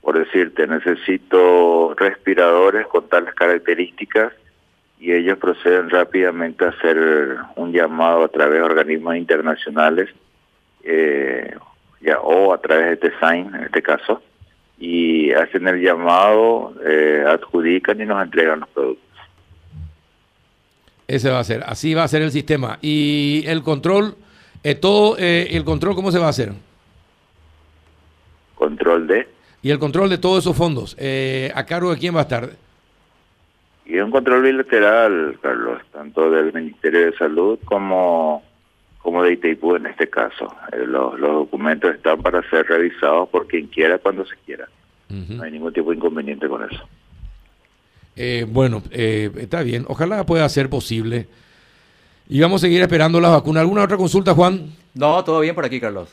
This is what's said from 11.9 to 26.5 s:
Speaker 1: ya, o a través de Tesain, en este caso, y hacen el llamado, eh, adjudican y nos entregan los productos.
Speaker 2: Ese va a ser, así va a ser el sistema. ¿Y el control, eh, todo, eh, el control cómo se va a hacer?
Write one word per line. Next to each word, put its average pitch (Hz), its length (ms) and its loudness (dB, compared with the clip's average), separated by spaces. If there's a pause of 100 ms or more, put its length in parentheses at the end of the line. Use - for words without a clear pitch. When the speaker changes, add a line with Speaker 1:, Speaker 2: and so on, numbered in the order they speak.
Speaker 1:
ya, 78 180 0
o 92 340 4
a - 80 -2
través 80 300 2
de 85 180 0
Tesain, 87 460 -2
en - 80 -10
este - 180 -2
caso, 80 400 -2 (560)
y 82 540 0
hacen 85 360 0
el 90 140 0
llamado, 92 960 2 (100)
eh, 76 420 2
adjudican 87 720 0
y 107 60 -6
nos 101 180 -2
entregan 80 360 0
los 73 100 -14
productos. 65 340 -6 (2000)
Speaker 2:
Ese 131 240 0
va 127 80 0
a 117 40 -2
ser, 110 220 -4
así 156 300 -4
va 165 80 2
a 147 40 0
ser 156 140 0
el 156 100 -2
sistema. 139 500 -2
¿Y 147 680 0
el 160 160 -4
control, 185 520 0 (480)
eh, 147 120 0
todo, 208 420 2
eh, 175 340 0
el 165 140 -2
control 165 300 -2
cómo 190 160 -2
se 175 80 2
va 165 80 2
a - 20 2
hacer? 113 240 -4 (2000)